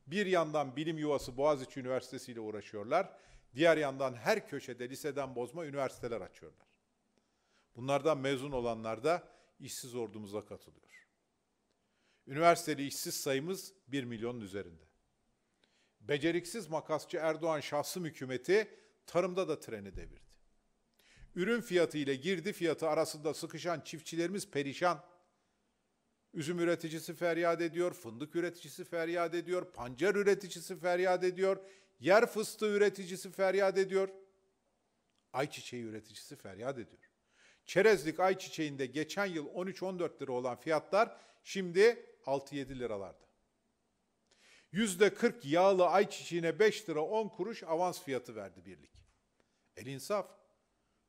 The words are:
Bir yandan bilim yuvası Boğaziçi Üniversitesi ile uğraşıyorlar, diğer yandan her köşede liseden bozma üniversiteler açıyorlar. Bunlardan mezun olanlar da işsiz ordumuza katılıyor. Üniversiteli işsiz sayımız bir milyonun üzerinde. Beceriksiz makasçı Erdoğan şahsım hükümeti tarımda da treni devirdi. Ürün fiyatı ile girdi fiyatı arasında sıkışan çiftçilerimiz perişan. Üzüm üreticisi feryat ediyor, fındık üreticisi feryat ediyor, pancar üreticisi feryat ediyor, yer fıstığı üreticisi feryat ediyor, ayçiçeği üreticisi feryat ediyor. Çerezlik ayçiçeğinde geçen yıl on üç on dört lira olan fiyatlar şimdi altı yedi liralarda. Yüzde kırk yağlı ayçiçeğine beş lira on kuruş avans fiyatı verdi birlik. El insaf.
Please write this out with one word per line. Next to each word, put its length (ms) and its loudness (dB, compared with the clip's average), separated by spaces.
Bir 200 0
yandan 500 2
bilim 220 -4
yuvası 380 0
Boğaziçi 440 0
Üniversitesi 520 -6
ile 80 -10
uğraşıyorlar, 760 -4
diğer 220 6
yandan 380 -2
her 340 0
köşede 400 -8
liseden 480 -6
bozma 300 -8
üniversiteler 540 -4
açıyorlar. 460 -18
Bunlardan 420 2
mezun 340 -2
olanlar 520 -4
da 240 2
işsiz 360 -12
ordumuza 500 -6
katılıyor. 440 -20
Üniversiteli 560 4
işsiz 280 -6
sayımız 600 -2
bir 160 -4
milyonun 360 -6
üzerinde. 420 -10
Beceriksiz 680 -2
makasçı 480 -4
Erdoğan 440 0
şahsım 440 -4
hükümeti 760 -2
tarımda 420 0
da 120 -2
treni 360 -10
devirdi. 340 -16
Ürün 260 2
fiyatı 380 2
ile 160 0
girdi 380 -2
fiyatı 360 0
arasında 460 0
sıkışan 460 -4
çiftçilerimiz 720 -6
perişan. 540 0
Üzüm 240 -4
üreticisi 560 0
feryat 460 2
ediyor, 320 0
fındık 440 -8
üreticisi 480 -6
feryat 500 -2
ediyor, 380 -2
pancar 420 0
üreticisi 640 0
feryat 460 4
ediyor, 320 4
yer 260 8
fıstığı 500 0
üreticisi 540 2
feryat 480 2
ediyor, 300 2
ayçiçeği 520 -4
üreticisi 520 -14
feryat 420 -10
ediyor. 320 -16
Çerezlik 540 4
ayçiçeğinde 640 0
geçen 400 -2
yıl 200 -4
on 200 -6
üç 160 -8
on 160 -6
dört 240 -4
lira 100 -6
olan 240 -2
fiyatlar 600 2
şimdi 640 4
altı 300 -2
yedi 220 -8
liralarda. 500 -8
Yüzde 420 4
kırk 300 2
yağlı 420 6
ayçiçeğine 720 2
beş 300 4
lira 120 0
on 280 0
kuruş 340 -6
avans 400 0
fiyatı 340 -4
verdi 300 -12
birlik. 240 -18
El 100 -14
insaf. 540 -4